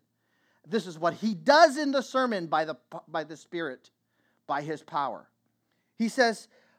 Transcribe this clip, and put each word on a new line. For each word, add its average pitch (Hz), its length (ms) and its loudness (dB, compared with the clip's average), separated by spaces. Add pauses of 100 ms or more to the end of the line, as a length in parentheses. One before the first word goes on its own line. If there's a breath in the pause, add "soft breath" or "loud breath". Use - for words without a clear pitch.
(680)
This 175 200 -4
is 160 120 -14
what 170 160 0
he 214 200 -2
does 277 420 6
in 294 160 -2
the 269 100 0
sermon 233 440 -2
by 156 180 0
the, 156 120 -8 (300)
by 160 180 -6
the 151 120 -14
Spirit, 151 540 -10 (560)
by 139 160 -2
his 151 200 -6
power. 131 460 -6 (680)
He 226 120 0
says, 233 400 0 (300 soft breath)